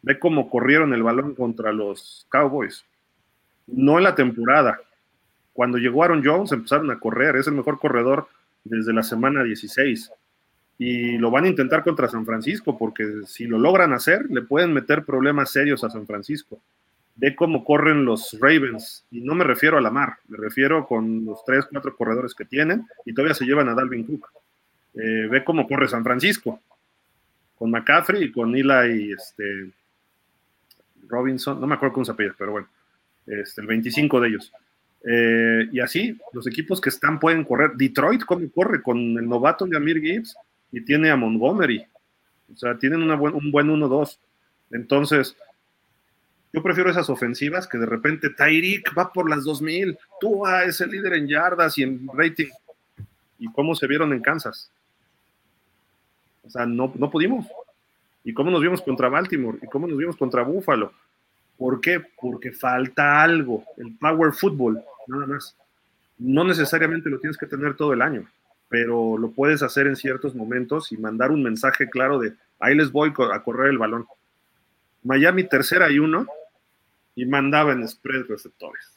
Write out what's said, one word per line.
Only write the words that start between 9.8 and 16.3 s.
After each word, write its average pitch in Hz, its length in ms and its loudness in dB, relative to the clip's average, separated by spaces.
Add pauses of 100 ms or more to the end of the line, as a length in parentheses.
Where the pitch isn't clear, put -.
Y 120 420 -2
lo 117 120 2
van 139 140 4
a 190 40 6
intentar 151 360 2
contra 151 240 0
San 113 160 -4
Francisco, 117 540 -4
porque 110 280 -4 (200)
si - 180 -14
lo 113 140 -2
logran 165 340 6
hacer, 180 380 2
le 123 120 -2
pueden 160 300 2
meter 147 320 0
problemas 135 480 0
serios 139 320 0
a 110 60 -4
San 110 160 -14
Francisco. 104 520 -10 (580)